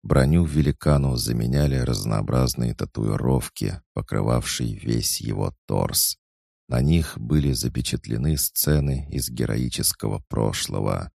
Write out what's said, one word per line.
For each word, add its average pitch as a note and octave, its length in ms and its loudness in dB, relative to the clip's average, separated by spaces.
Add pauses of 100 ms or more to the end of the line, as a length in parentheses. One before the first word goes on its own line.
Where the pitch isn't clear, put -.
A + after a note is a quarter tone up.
Броню D2 420 4
великану C#2+ 720 2
заменяли A#1+ 580 2
разнообразные A#1 960 0
татуировки, G#1+ 1080 -2 (120)
покрывавшие A1 800 -2
весь A1+ 460 -2
его G1+ 340 -4 (140)
торс. - 500 0 (520)
На B1 120 2
них D#2 380 2
были C#2 320 2
запечатлены B1 840 -2
сцены C#2+ 760 0
из C2 180 -4
героического A1 1000 -4
прошлого. G1+ 840 -2